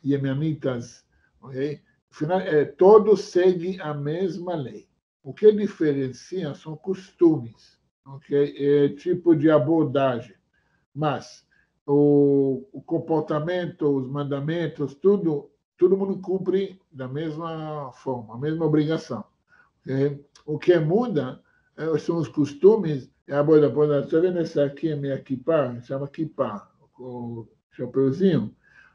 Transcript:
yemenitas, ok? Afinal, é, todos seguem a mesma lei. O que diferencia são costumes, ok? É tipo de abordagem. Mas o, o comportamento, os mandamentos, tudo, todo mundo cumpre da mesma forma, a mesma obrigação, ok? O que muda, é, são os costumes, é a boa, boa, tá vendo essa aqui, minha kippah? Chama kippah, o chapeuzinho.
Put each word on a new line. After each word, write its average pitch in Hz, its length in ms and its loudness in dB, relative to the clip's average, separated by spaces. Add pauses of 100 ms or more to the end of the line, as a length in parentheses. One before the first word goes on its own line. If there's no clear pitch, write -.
yemenitas, 139 1000 -4 (360)
ok? 135 420 -8 (280)
Afinal, 175 300 -2
é, 156 240 2
todos 202 600 6
seguem 185 560 0
a 151 140 -6
mesma 175 600 -6
lei. 117 340 -10 (340)
O 135 100 -14
que 214 200 4
diferencia 160 1000 -4
são 156 220 -16
costumes, 156 1040 -2 (280)
ok? 143 520 -2
É 143 300 4
tipo 175 480 2
de 151 140 2
abordagem. 139 840 0 (600)
Mas 139 520 -6 (400)
o, 143 840 4
o 139 80 -16
comportamento, 156 1160 -2
os 127 100 -6
mandamentos, 143 840 -6
tudo, 165 560 0 (260)
todo 190 200 4
mundo 190 240 -2
cumpre 185 600 -4 (100)
da 131 160 -12
mesma 156 840 -8
forma, 120 420 -10
a 117 40 -14
mesma 156 260 -4
obrigação, 151 600 0 (580)
ok? 139 420 -2 (220)
O 147 120 -6
que 175 200 4
muda, 156 600 -2 (360)
é, 156 220 -2
são 170 180 -4
os 165 100 -2
costumes, 156 840 2 (200)
é 139 80 -4
a 147 60 2
boa, 151 260 6
boa, 143 380 0
tá 165 120 0
vendo 180 220 0
essa 156 240 0
aqui, 147 320 -6
minha 139 220 -6
kippah? 135 640 -2
Chama 139 260 -8
kippah, 131 600 -8 (300)
o 120 480 -12 (240)
chapeuzinho. 135 840 0 (400)